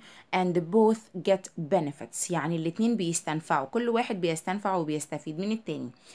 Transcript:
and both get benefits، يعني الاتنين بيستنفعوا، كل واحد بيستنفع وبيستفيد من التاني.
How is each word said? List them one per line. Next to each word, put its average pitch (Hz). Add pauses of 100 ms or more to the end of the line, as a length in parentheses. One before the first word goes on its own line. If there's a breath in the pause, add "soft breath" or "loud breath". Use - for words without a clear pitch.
(360 loud breath)
and 180
both 190
get 190 (220)
benefits، 147
يعني 165
الاتنين 170
بيستنفعوا، 160
كل 233
واحد 226
بيستنفع 185
وبيستفيد 151
من 202
التاني. 143 (240 loud breath)